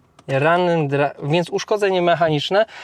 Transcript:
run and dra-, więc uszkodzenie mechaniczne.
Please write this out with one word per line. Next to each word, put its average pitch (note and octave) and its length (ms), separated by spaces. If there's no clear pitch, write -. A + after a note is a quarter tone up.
run D#3+ 400
and D#3 240
dra-, C#3+ 380
więc E3+ 200
uszkodzenie G3 520
mechaniczne. E3+ 640